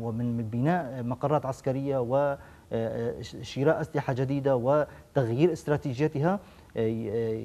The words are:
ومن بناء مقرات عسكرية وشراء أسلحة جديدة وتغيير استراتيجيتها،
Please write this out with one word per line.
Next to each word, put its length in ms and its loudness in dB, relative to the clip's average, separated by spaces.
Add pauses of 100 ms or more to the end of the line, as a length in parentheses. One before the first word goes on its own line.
ومن 360 -2
بناء 640 0
مقرات 440 0
عسكرية 520 -2
وشراء 1800 -2
أسلحة 320 -2
جديدة 440 2
وتغيير 960 2
استراتيجيتها، 880 0 (1040)